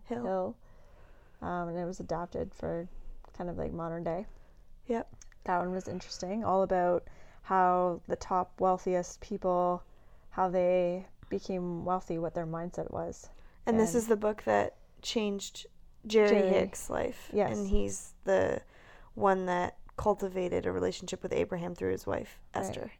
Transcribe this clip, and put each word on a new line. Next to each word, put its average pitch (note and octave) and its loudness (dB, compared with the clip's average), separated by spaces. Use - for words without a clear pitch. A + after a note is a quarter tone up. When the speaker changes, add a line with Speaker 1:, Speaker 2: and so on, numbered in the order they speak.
Speaker 1:
Hill. A#3+ -8
Speaker 2:
Hill. F#3+ -2
Um, F3 -4
and E3+ -4
it F3+ -4
was F3+ -6
adapted F3 -6
for E3+ -6
kind F3 -6
of, E3 -8
like, D#3 -6
modern E3 -6
day. F3 -4
Speaker 1:
Yep. A3+ -2
Speaker 2:
That F3+ 2
one F3+ -2
was F#3 -6
interesting. F#3+ -6
All F#3+ 4
about F3+ 4
how F3+ 4
the E3+ 0
top F3+ -2
wealthiest F#3 0
people, F3+ 0
how F#3 2
they F3+ 2
became F3+ -4
wealthy, F3+ -2
what E3 -4
their E3+ -4
mindset E3 -6
was. - -8
Speaker 1:
And A3+ 4
this A3 4
Speaker 2:
And B3 4
Speaker 1:
is A3 2
the A3+ 6
book G#3+ 0
that G3+ 2
changed - -4
Jerry G#3+ 8
Speaker 2:
Jerry. G3 8
Speaker 1:
Hicks' G3 2
life. - -4
Speaker 2:
Yes. G3+ 2
Speaker 1:
And G3+ -4
he's F#3+ 2
the F#3+ 2
one F#3+ 4
that F3+ 0
cultivated F#3 0
a F3+ 0
relationship F#3 -4
with - -6
Abraham F3 -2
through - -2
his - -6
wife, - -6
Speaker 2:
Right. - -2
Speaker 1:
Esther. - -8